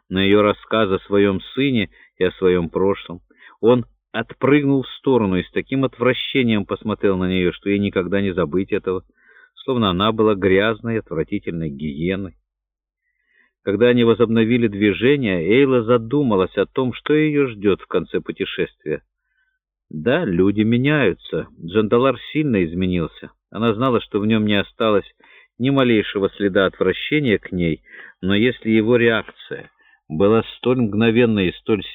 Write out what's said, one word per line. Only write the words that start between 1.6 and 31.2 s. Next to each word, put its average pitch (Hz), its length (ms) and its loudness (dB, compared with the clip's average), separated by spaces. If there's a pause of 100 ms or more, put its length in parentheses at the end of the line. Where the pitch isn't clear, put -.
и 92 60 0
о 90 80 0
своем 90 360 0
прошлом. 90 520 -4 (400)
Он 120 260 2 (260)
отпрыгнул 139 720 0
в - 60 -12 (100)
сторону 110 380 0
и 87 80 0
с - 80 -14
таким 135 320 -4
отвращением 120 840 -2
посмотрел 101 500 -2
на 92 120 -2
нее, 92 240 0
что - 180 -8
ей 101 80 2
никогда 98 420 -2
не 98 140 -4
забыть 87 380 -2
этого, 92 320 -4 (500)
словно 120 340 -2
она 95 240 0
была 110 220 2
грязной, 101 640 0
отвратительной 82 720 -6
гиеной. 80 640 -6 (1300)
Когда 104 260 2
они 123 160 2
возобновили 113 640 2
движение, 101 720 0
Эйла 123 420 2
задумалась 113 720 0
о 98 100 0
том, 131 260 -4
что - 220 -4
ее 151 340 0
ждет 101 320 -2
в - 60 -20
конце 90 340 -4
путешествия. - 840 -8 (840)
Да, 117 360 -2
люди 101 380 0
меняются. 120 840 -2 (160)
Джандалар 113 540 0 (140)
сильно 131 320 0
изменился. 87 680 -4 (200)
Она 110 240 -2
знала, 117 260 0
что - 180 -6
в 101 80 -2
нем 110 180 0
не 104 100 0
осталось 101 520 0 (520)
ни 123 120 0
малейшего 113 600 2
следа 98 360 0
отвращения 101 720 0
к - 140 -12
ней, 85 300 -2 (380)
но 95 140 -2
если 113 360 0
его 110 260 4
реакция 113 760 -2 (380)
была 101 340 2 (140)
столь 127 260 2
мгновенной 110 680 2